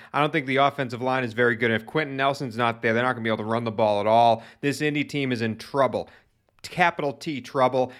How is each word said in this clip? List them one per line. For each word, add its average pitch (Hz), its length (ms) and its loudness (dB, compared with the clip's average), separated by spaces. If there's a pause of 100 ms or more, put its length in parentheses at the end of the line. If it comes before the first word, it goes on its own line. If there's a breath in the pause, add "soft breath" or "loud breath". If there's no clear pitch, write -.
(140 loud breath)
I 139 80 0
don't 151 100 0
think 151 160 -2
the 131 80 -2
offensive 135 460 0
line 127 240 0
is 113 80 -8
very 117 240 2
good. 113 140 2
If 110 140 -2
Quenton 147 300 -4
Nelson's 135 400 -2
not 120 260 0
there, 117 120 2
they're 117 100 0
not 127 100 0
gonna 113 100 -6
be 113 60 -2
able 110 100 0
to 107 40 -6
run 113 220 -2
the 113 60 -2
ball 104 280 2
at 101 80 0
all. 113 360 4 (180 loud breath)
This 143 180 -2
Indy 147 240 -2
team 135 300 -4
is 113 80 -2
in 113 160 -2
trouble, 113 500 0 (640 soft breath)
capital 170 440 0
T 139 280 -8
trouble, 127 580 0